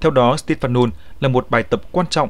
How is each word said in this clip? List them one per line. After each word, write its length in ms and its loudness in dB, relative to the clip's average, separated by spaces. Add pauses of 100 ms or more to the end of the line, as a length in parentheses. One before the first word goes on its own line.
Theo 100 2
đó, 240 4
Steadfast 360 -4
Nun 180 4 (300)
là 100 2
một 200 0
bài 140 2
tập 180 -2 (100)
quan 160 0
trọng 220 -2